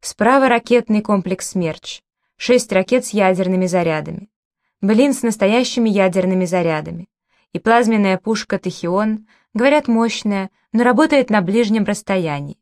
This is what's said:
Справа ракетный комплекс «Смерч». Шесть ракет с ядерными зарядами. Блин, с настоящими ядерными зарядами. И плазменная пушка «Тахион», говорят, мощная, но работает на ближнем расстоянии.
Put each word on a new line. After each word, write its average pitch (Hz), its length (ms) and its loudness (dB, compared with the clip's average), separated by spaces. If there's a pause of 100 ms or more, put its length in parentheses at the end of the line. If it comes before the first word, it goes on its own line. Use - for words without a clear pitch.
Справа 262 480 2
ракетный 233 500 0
комплекс 190 500 -2
«Смерч». - 520 -6 (340)
Шесть - 360 0
ракет 240 340 0
с - 40 -12
ядерными 185 540 0
зарядами. 170 640 -4 (540)
Блин, 220 320 4
с - 80 -8
настоящими 226 680 0
ядерными 185 560 0
зарядами. 170 640 -4 (460)
И 165 40 -6
плазменная 220 600 2
пушка 214 400 -6
«Тахион», 202 680 -4 (280)
говорят, 285 340 2
мощная, 214 640 -2 (220)
но 233 120 2
работает 262 460 2
на 214 100 2
ближнем 208 440 0
расстоянии. 160 760 -4